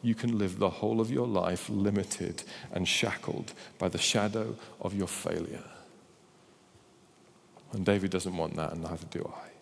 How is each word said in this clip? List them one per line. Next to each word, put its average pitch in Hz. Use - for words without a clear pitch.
you 117
can 117
live 95
the 101
whole 113
of 113
your 127
life 90
limited 101
and 92
shackled -
by 90
the -
shadow 110
of 95
your 98
failure. -
And 101
David 98
doesn't 92
want 80
that, 78
and 82
neither 82
do -
I. -